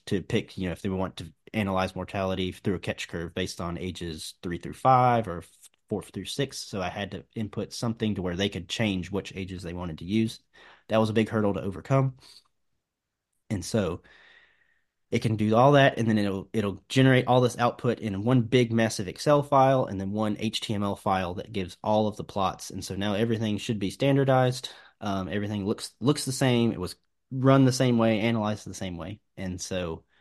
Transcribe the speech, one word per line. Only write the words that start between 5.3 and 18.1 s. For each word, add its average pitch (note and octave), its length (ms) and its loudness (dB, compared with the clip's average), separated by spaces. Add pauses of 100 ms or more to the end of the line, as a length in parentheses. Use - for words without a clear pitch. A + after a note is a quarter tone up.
four F#2+ 140 -4
through F#2+ 220 -12
six. - 340 -6
So G2+ 240 -8
I F2+ 60 -4
had G2 220 -6
to E2 120 -10 (100)
input A2 400 -6
something A2 400 -2
to F#2+ 80 -4
where F2 140 -4
they G2+ 140 0
could F#2 200 -8
change F#2 400 -2
which F#2+ 260 -6
ages F#2 280 -8
they E2+ 100 -8
wanted F2 240 -8
to E2 80 -14
use. A2 340 0 (500)
That A2 100 4
was A2 100 4
a G#2+ 40 -4
big A2 160 2
hurdle G#2 260 0
to C2 80 -6
overcome. C3 500 0 (1400)
And F#2+ 160 -4
so F2+ 380 -2 (1080)
it A#2 140 0
can A#2+ 140 0
do G#2+ 180 2
all C3 160 8
that, C#3 260 6
and A2+ 100 0
then G#2+ 120 4
it'll, F#2+ 340 -2
it'll G2+ 340 -2
generate C3 380 6
all B2+ 160 4
this A#2+ 160 2
output A#2 420 0
in G2+ 240 -4